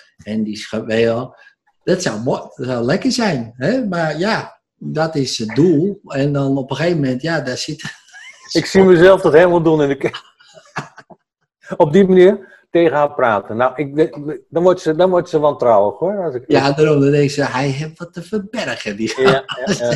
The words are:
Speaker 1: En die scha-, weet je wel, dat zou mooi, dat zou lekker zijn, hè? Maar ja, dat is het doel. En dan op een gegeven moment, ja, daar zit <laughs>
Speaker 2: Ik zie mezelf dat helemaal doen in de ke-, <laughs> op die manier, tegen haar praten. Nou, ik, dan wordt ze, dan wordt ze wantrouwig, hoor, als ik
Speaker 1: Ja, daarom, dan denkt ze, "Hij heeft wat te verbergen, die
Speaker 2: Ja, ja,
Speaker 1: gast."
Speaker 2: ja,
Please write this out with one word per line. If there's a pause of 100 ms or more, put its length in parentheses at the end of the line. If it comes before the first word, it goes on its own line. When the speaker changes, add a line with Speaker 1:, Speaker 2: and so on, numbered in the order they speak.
(220)
Speaker 1:
En
die
scha-,
weet
je
wel, (460)
dat
zou
mooi,
dat
zou
lekker
zijn,
hè?
Maar
ja, (160)
dat
is
het
doel.
En
dan
op
een
gegeven
moment,
ja,
daar
zit
<laughs> (560)
Speaker 2:
Ik
zie
mezelf
dat
helemaal
doen
in
de
ke-, (840)
<laughs>
op
die
manier, (220)
tegen
haar
praten.
Nou,
ik, (380)
dan
wordt
ze,
dan
wordt
ze
wantrouwig,
hoor,
als
ik
Speaker 1:
Ja,
daarom,
dan
denkt
ze,
"Hij
heeft
wat
te
verbergen,
die
Speaker 2:
Ja,
ja,
Speaker 1:
gast."
Speaker 2:
ja,